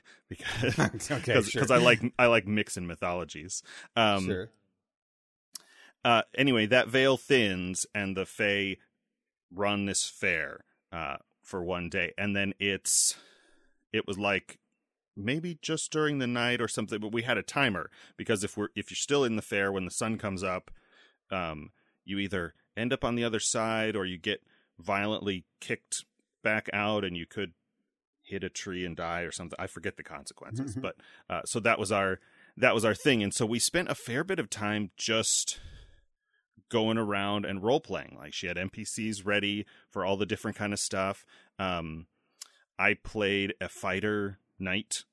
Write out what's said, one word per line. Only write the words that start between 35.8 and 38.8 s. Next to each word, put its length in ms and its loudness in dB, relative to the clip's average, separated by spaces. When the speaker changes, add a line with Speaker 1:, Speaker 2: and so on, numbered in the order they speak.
Speaker 1:
going 280 2
around 460 0
and 180 -4
role-playing. 560 0
Like, 140 -14
she 160 -8
had 100 -4
N 120 -4
P 140 -12